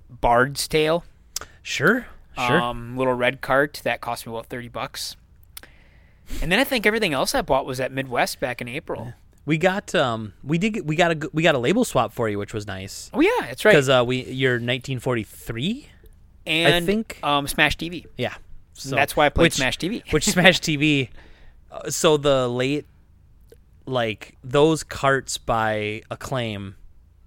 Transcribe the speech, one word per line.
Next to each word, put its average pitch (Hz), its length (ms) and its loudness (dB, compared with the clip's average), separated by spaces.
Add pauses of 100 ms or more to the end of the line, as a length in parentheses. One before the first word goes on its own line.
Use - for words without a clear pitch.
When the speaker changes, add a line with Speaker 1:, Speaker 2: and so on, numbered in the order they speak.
Speaker 1:
Bard's 127 580 2
Tale. 156 380 2 (560)
Speaker 2:
Sure. 220 460 0 (300)
Sure. 127 240 2
Speaker 1:
um, 120 360 -6
little 131 160 2
red 123 280 0
cart 139 420 0
that 120 180 -2
cost - 240 -8
me 120 80 -12
about 113 140 -10
thirty 120 220 -10
bucks. - 460 -10 (1300)
And 151 100 0
then 196 80 4
I 269 40 2
think 240 220 -2
everything 214 280 0
else 139 220 -2
I - 60 0
bought 139 240 0
was 131 140 -8
at 131 120 -4
Midwest 131 480 -4
back 127 220 -6
in 123 60 -10
April. 120 400 -10
Speaker 2:
Yeah. 123 40 -14 (340)
We 156 120 2
got, 185 380 0
um, 113 380 0 (100)
we 143 140 -2
did 202 180 0
get, 185 100 -6
we 151 100 -4
got 170 160 2
a 165 40 0
g-, 156 180 -8
we 156 100 -2
got 165 120 6
a - 20 2
label 160 260 2
swap 117 300 0
for 113 160 -2
you, 104 80 -4
which 101 160 -8
was 104 140 -6
nice. 95 460 -12
Speaker 1:
Oh, 247 80 2
yeah, 415 260 2
that's 123 180 -4
right. 214 80 8
Speaker 2:
'Cause, 139 160 6
uh, 127 160 6
we, 127 200 -2
your 131 340 0
nineteen 123 400 -4
forty-three, 123 880 -6 (600)
I - 20 -14
Speaker 1:
And, 165 360 2
Speaker 2:
think? 208 380 -4
Speaker 1:
um, 143 240 0
Smash 147 280 2
T 165 140 -8
V. 175 160 -12 (120)
Speaker 2:
Yeah. 120 180 -4 (380)
So, - 180 -14
Speaker 1:
And 135 80 0
that's 143 180 2
why 151 80 6
I 143 40 6
played 170 160 4
Speaker 2:
which, 160 100 4
Speaker 1:
Smash 127 220 0
T 160 120 -4
V. 233 160 -6
<laughs> - 60 -20
Speaker 2:
which 156 140 2
Smash 185 360 4
T 156 160 -2
V, 143 320 2 (640)
uh, - 180 -12
so 156 280 2
the 139 300 2
late, 131 380 -2 (1000)
like, 117 580 -4
those 147 400 4
carts - 540 -2
by 110 640 -2 (100)
Acclaim 110 640 -6 (520)